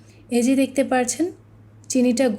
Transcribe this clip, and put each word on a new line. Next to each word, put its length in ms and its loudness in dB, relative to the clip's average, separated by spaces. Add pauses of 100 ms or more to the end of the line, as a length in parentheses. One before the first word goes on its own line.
(300)
এই 160 0
যে 160 4
দেখতে 200 -2 (100)
পাচ্ছেন 340 -2 (680)
চিনিটা 340 2 (140)